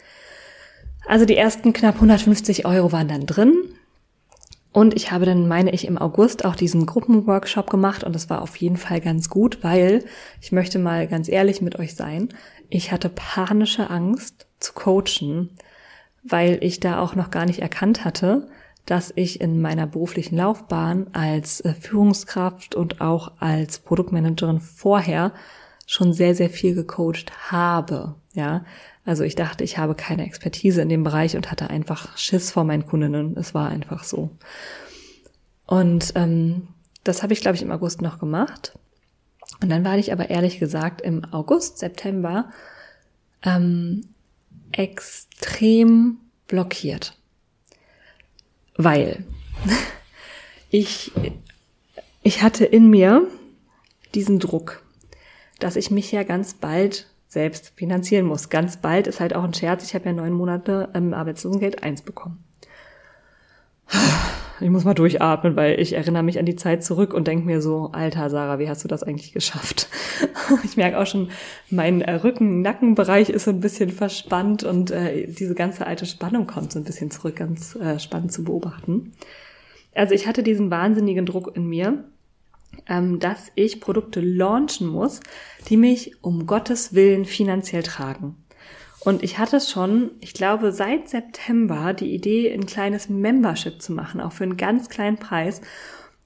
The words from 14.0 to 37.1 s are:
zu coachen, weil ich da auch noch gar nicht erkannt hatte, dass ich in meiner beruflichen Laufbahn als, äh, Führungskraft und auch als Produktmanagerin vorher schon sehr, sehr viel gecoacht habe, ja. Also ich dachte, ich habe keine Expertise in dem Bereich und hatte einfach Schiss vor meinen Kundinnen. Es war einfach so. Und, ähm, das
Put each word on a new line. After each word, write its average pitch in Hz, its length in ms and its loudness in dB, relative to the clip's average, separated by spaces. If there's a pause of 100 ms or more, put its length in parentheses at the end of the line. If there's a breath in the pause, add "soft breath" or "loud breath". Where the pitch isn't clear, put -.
zu - 100 -8
coachen, 180 800 0 (720 soft breath)
weil 175 400 2
ich 180 160 -2
da 175 220 0
auch 180 140 -4
noch 180 160 -2
gar 170 140 -2
nicht 175 160 -2
erkannt 196 440 0
hatte, 196 420 0 (380 loud breath)
dass 180 280 -2
ich 185 280 -2
in 165 180 0
meiner 160 280 0
beruflichen 165 500 -4
Laufbahn 180 760 -2
als, 156 480 -2
äh, 165 140 -2
Führungskraft 190 1000 0
und 170 280 -4
auch 165 380 -2
als 156 400 -2
Produktmanagerin 165 840 0
vorher 180 720 0 (520 loud breath)
schon 175 280 2
sehr, 175 200 4
sehr 175 160 2
viel 180 260 0
gecoacht 165 760 -6
habe, 170 640 -2 (160)
ja. 156 320 -4 (400 loud breath)
Also 156 200 -2
ich 156 100 -2
dachte, 165 300 -4
ich - 160 -6
habe 156 160 -2
keine 160 320 -6
Expertise 170 520 0
in 156 80 0
dem 160 160 2
Bereich 156 320 0
und - 140 -6
hatte - 220 -8
einfach - 480 -8
Schiss 180 320 -2
vor 165 140 0
meinen 151 200 0
Kundinnen. 151 500 -2
Es - 200 -8
war 151 120 -2
einfach 156 360 -8
so. 156 260 -6 (1400 loud breath)
Und, 175 480 2
ähm, 170 540 0 (360)
das 175 200 -2